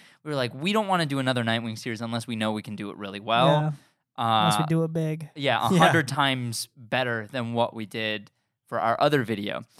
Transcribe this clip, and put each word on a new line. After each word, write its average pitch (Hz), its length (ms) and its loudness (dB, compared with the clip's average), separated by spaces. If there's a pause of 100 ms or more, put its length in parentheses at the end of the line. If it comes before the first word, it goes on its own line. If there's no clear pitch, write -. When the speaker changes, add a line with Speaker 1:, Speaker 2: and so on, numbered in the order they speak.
(240)
Speaker 1:
we 151 80 -10
were 143 60 -4
like, 123 160 -2
"We 151 180 -4
don't 214 160 0
wanna 180 180 2
do 139 140 -2
another 127 240 0
Nightwing 113 340 -2
series 113 220 -8
unless 117 260 -6
we 117 120 -6
know 110 160 0
we 107 80 -4
can 104 160 -12
do 101 120 -8
it - 80 -10
really 101 220 -10
well." 113 280 2
Speaker 2:
Yeah. 151 240 2 (460)
Unless 110 420 4
we 104 40 2
Speaker 1:
Uh, - 40 -2
Speaker 2:
do 165 180 2
it 160 80 -6
big. 156 420 -4
Speaker 1:
Yeah, 127 320 2
a 185 60 4
Speaker 3:
Yeah. 180 60 6
Speaker 1:
hundred 160 280 6
times 131 680 -2
better 120 500 -2
than 117 260 -6
what 117 200 0
we 110 120 -8
did 107 460 -6 (360)
for 117 120 -4
our 113 220 2
other 147 220 4
video. 104 400 -4 (160)